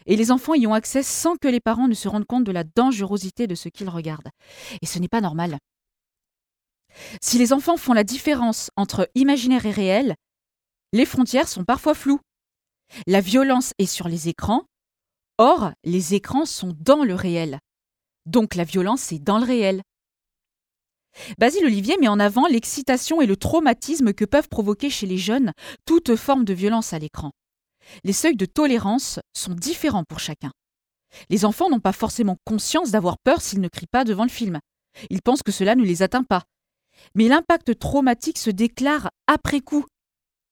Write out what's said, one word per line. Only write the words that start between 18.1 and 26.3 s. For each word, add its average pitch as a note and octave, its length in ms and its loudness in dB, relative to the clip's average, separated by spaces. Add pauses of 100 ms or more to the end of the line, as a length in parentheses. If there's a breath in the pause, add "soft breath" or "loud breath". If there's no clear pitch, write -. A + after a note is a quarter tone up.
Donc A3 300 0
la F3 80 -2
violence F#3+ 480 -2
est D#3+ 80 -8
dans G3 180 0
le A#3+ 80 2
réel. G3+ 380 0 (1500 loud breath)
Basile D#4 280 4
Olivier A3 340 0
met C4+ 80 4
en G#3 120 2
avant G#3 280 4
l'excitation C4+ 760 0
et C4 60 4
le G3 100 2
traumatisme C#4 760 0
que G#3 140 -2
peuvent C#4+ 240 2
provoquer G#3 400 -2
chez - 160 -6
les F#3 120 -4
jeunes G#3 360 0 (320 loud breath)
toute D#4+ 300 2
forme C4+ 280 0